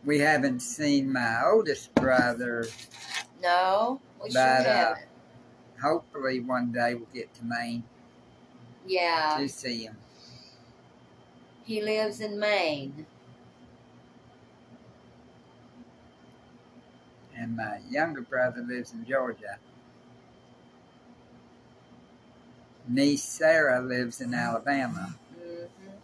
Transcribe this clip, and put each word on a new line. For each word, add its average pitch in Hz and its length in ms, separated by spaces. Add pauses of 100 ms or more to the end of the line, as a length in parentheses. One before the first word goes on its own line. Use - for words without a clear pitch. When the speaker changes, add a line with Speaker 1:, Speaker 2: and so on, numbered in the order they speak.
Speaker 1:
we 143 160
haven't 139 420
seen 143 520
my 117 320
oldest 190 500
brother. 123 680 (760)
Speaker 2:
No, 190 600 (220)
we - 80
sure 127 100
Speaker 1:
But, 131 240
uh, 127 80
Speaker 2:
haven't. 113 320 (760)
Speaker 1:
hopefully 139 580
one 123 320
day 120 240
we'll 117 180
get 117 220
to 117 80
Maine 117 400 (1040)
Speaker 2:
Yeah. 165 500
Speaker 1:
to 143 120
see 120 340
him. 110 140 (1700)
Speaker 2:
He 214 160
lives 214 400
in 208 180
Maine. 156 680 (4000)
Speaker 1:
And 113 200
my 107 240 (100)
younger 147 320
brother 123 400
lives 120 320
in 113 120
Georgia. 113 520 (3250)
Niece 139 360
Sarah 156 580
lives 123 380
in 120 140
Alabama. 120 840 (240)
Speaker 2:
Mm-hmm. 175 520 (120)